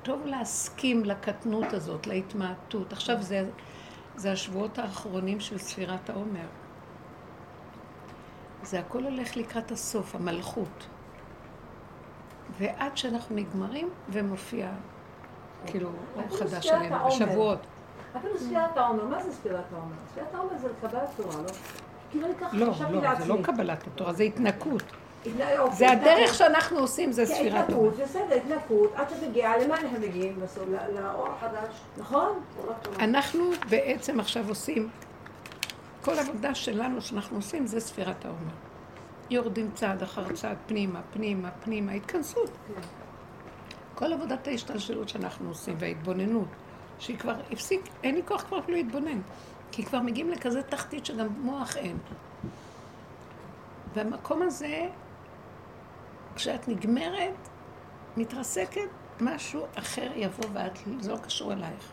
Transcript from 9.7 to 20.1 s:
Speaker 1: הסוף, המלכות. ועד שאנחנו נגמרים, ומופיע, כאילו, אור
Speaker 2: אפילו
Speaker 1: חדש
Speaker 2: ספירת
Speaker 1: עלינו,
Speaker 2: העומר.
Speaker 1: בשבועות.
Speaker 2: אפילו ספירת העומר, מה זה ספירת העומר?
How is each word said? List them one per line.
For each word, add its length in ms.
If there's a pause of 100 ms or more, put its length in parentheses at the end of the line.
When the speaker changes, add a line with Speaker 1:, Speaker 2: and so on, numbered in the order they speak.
Speaker 1:
הסוף, 440
המלכות. 720 (1700)
ועד 400
שאנחנו 380
נגמרים, 540 (200)
ומופיע, 640 (920)
כאילו, 240 (260)
אור 100
Speaker 2:
אפילו 140
Speaker 1:
חדש 260
Speaker 2:
ספירת 140
Speaker 1:
עלינו, 160
Speaker 2:
העומר. 300
Speaker 1:
בשבועות. 340 (580)
Speaker 2:
אפילו 200
ספירת 400
העומר, 280
מה 180
זה 80
ספירת 320 (100)
העומר? 220 (160)